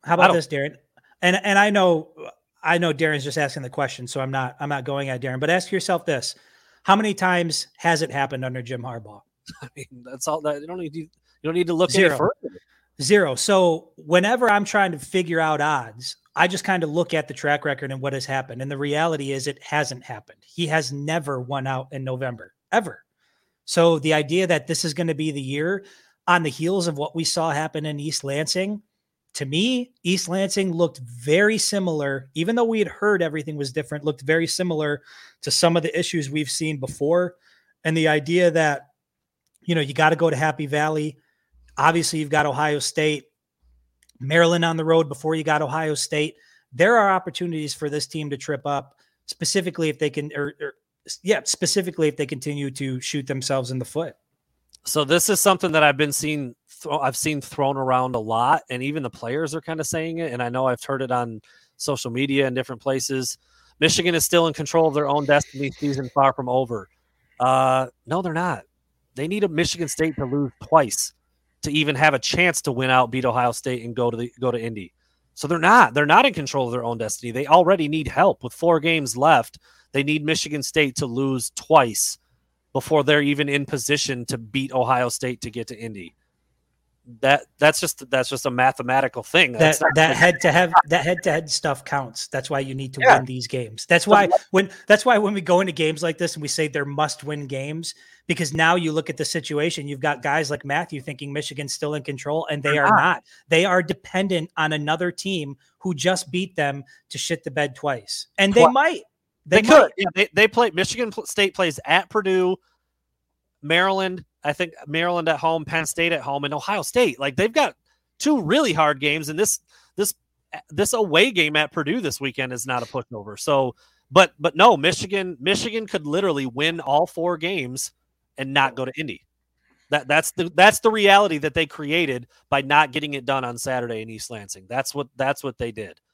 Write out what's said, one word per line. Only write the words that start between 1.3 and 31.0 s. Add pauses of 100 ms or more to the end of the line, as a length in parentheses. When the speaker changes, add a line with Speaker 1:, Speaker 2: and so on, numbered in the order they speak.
Speaker 1:
and
I
know, (500)
I
know
Darren's
just
asking
the
question,
so
I'm
not,
I'm
not
going
at
Darren,
but
ask
yourself
this. (480)
How
many
times (100)
has
it
happened
under
Jim
Harbaugh? (200)
Speaker 2:
<laughs>
I
mean, (160)
that's
all
that,
you
don't
need
to,
you (340)
don't
need
to
look
Speaker 1:
Zero.
Speaker 2:
any
further. (420)
Speaker 1:
Zero.
So
whenever
I'm
trying
to
figure
out
odds, (180)
I
just
kinda
look
at
the
track
record
and
what
has
happened.
And
the
reality
is
it
hasn't
happened.
He
has
never
won
out
in
November, (180)
ever. (640)
So
the
idea
that
this
is
gonna
be
the
year (420)
on
the
heels
of
what
we
saw
happen
in
East
Lansing, (500)
to
me, (100)
East
Lansing
looked
very